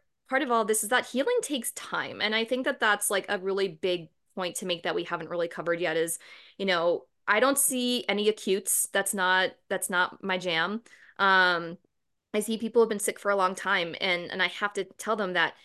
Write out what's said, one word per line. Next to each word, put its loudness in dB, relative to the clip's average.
part 0
of -2
all 2
this 0
is -6
that 2
healing 0
takes -4
time. -6
And 0
I 0
think -2
that -2
that's, 2
like, 0
a 0
really -2
big -4
point -4
to -8
make -4
that -2
we -2
haven't -6
really -2
covered -2
yet 0
is, -2
you -4
know, 2
I 4
don't 4
see 0
any 2
acutes. 0
That's -2
not, 2
that's -4
not 0
my -2
jam. -2
Um, 4
I 0
see -4
people 2
have 6
been -4
sick -4
for 0
a 4
long 2
time, 0
and, 0
and -2
I 2
have -4
to -4
tell -4
them -2
that 2